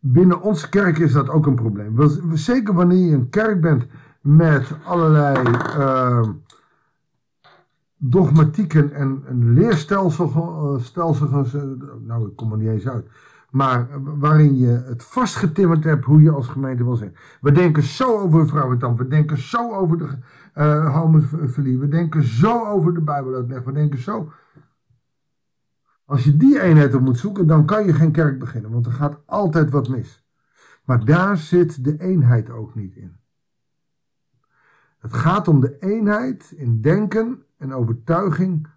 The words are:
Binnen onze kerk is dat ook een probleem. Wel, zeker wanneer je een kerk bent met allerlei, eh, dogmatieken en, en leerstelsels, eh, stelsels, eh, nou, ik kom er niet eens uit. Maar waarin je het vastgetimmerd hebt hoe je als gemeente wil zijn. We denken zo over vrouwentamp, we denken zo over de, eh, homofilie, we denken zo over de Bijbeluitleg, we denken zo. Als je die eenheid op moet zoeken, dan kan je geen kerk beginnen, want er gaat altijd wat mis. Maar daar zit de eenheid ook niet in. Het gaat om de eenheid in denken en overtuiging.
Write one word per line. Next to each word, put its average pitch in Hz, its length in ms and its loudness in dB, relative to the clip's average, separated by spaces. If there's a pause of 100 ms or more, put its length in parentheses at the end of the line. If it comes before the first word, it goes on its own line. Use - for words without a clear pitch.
Binnen 175 400 4
onze - 280 -4
kerk 180 280 0
is 156 140 2
dat 139 180 0
ook 151 160 2
een 135 100 2
probleem. 107 400 -4
Wel, 147 140 4 (240)
zeker 214 400 -2
wanneer 180 340 2
je 156 80 2
een 120 140 -2
kerk 208 320 0
bent 147 240 0 (360)
met 151 500 4 (140)
allerlei, 151 580 2 (100)
eh, 127 760 0 (1700)
dogmatieken 151 960 2
en, 135 320 -4
en 120 280 2
leerstelsels, 180 800 0
eh, 151 500 -4
stelsels, 143 680 -2
eh, 143 100 -6 (360)
nou, 113 300 -6
ik 95 60 -18
kom 110 160 -6
er 107 60 -6
niet 110 120 -2
eens 110 180 -4
uit. 120 200 -8 (420)
Maar 131 380 0 (320)
waarin 151 380 4
je 127 100 2
het 120 360 -4
vastgetimmerd 175 800 -2
hebt 151 220 0
hoe 151 160 6
je 151 100 8
als 135 160 -4
gemeente 131 360 -6
wil 123 120 -2
zijn. 101 200 -8 (260)
We 143 100 2
denken 151 320 4
zo 247 360 -2
over 165 280 2
vrouwentamp, 127 500 -2
we 127 100 -6
denken 151 300 0
zo 240 360 -6
over 175 240 -2
de, 131 200 -8 (360)
eh, 151 420 0
homofilie, 151 840 0
we 143 80 -2
denken 156 360 -2
zo 196 420 0
over 180 280 0
de 165 80 -4
Bijbeluitleg, 131 640 -6
we 131 80 -8
denken 143 280 -2
zo. 202 320 -8 (1700)
Als 135 180 -2
je 147 140 4
die 269 240 4
eenheid 151 320 6
op 131 80 2
moet 127 160 0
zoeken, 196 300 -2
dan 151 180 4
kan 208 200 0
je 165 80 2
geen 151 180 2
kerk 147 280 0
beginnen, 113 320 -10
want 117 140 -2
er 113 60 -6
gaat 143 340 -6
altijd 160 440 0
wat 123 200 -2
mis. - 360 -10 (580)
Maar 117 220 0
daar 180 320 2
zit 160 460 0
de 151 160 -4
eenheid 131 500 0
ook 113 260 -14
niet 95 200 -14
in. 87 240 -20 (1800)
Het 117 160 -14
gaat 175 340 0
om 151 120 4
de - 200 -2
eenheid 208 720 -4
in 117 300 -4
denken 208 600 -2 (140)
en 135 160 -12
overtuiging. 160 1040 -4